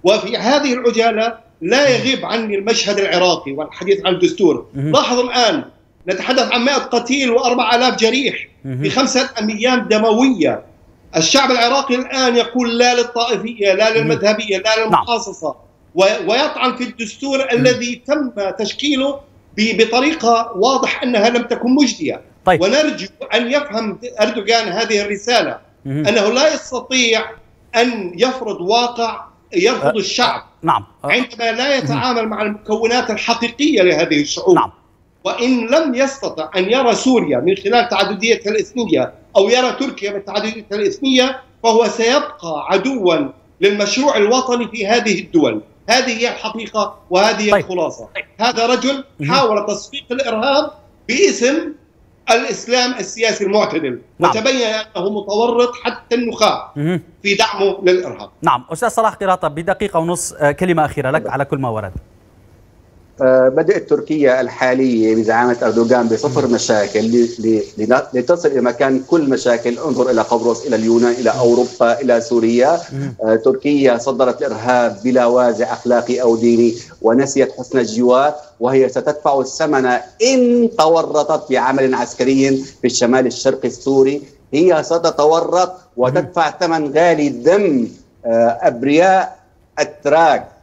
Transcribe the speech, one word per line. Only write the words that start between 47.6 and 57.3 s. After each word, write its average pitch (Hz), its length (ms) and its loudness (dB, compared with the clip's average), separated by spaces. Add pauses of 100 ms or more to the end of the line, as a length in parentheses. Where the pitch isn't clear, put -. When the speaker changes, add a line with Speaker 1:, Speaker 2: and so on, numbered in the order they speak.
Speaker 1:
الخلاصة. 160 420 -6 (320)
هذا 226 260 0
رجل 247 380 -2 (160)
Speaker 2:
مهم. 143 120 -4
Speaker 1:
حاول 220 340 2
تسويق 208 460 -8
الإرهاب 262 600 -2 (360)
باسم 277 680 0 (580)
الإسلام 247 600 0
السياسي 214 500 -4
المعتدل، 165 560 0 (200)
Speaker 2:
نعم. 139 120 2
Speaker 1:
وتبين 240 360 0 (300)
أنه 185 120 -4
متورط 226 600 0 (120)
حتى - 320 -6
النخاع 220 600 -2
Speaker 2:
مهم. 160 260 -2 (220)
Speaker 1:
في 202 120 0